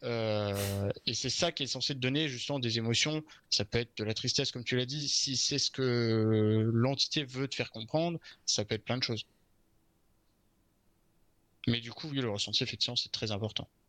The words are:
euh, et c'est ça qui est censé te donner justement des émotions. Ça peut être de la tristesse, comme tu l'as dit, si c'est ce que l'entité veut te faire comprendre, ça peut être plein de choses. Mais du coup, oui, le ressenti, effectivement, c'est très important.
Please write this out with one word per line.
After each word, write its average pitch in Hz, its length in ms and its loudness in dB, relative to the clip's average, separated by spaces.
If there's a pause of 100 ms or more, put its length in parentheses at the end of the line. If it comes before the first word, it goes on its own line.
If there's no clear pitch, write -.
euh, 101 880 0 (140)
et 120 80 -2
c'est 127 160 -4
ça 170 240 0
qui 143 100 -4
est 127 40 -4
censé 131 260 -2
te 131 60 -8
donner 139 280 2
justement 135 320 -4
des 117 180 0
émotions. 117 460 2 (260)
Ça - 140 2
peut 120 140 -2
être 123 200 -2
de 110 60 -2
la 110 100 -2
tristesse, - 380 0
comme 120 140 -8
tu 127 100 0
l'as 127 100 2
dit, 143 220 -4
si 131 300 0
c'est 139 220 0
ce - 120 0
que 110 1000 4
l'entité 135 500 2
veut 131 240 -4
te - 80 -6
faire - 160 -4
comprendre, 160 480 -2 (260)
ça - 200 2
peut 110 100 -2
être 104 80 -4
plein 120 140 -2
de 131 60 -4
choses. 113 220 -2 (2500)
Mais 120 120 4
du 117 120 -10
coup, - 180 -10
oui, 139 100 -4
le 123 100 0
ressenti, 104 340 0
effectivement, 120 320 -4
c'est - 160 -4
très 107 200 -4
important. 104 360 -4 (220)